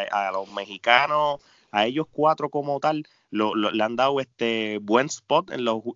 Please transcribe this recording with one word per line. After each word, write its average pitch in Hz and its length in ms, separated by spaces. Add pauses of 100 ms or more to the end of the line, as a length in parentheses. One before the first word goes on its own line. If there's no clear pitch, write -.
(120)
a, 101 180
a - 40
los 98 180
mexicanos, 131 880 (320)
a 104 140
ellos 139 260
cuatro 151 380
como 143 320
tal, 151 240 (260)
lo, 107 240
lo, 104 160
le 107 120
han 113 140
dado 135 240
este 113 580
buen 104 280
spot 180 440
en 127 140
los, 113 160 (140)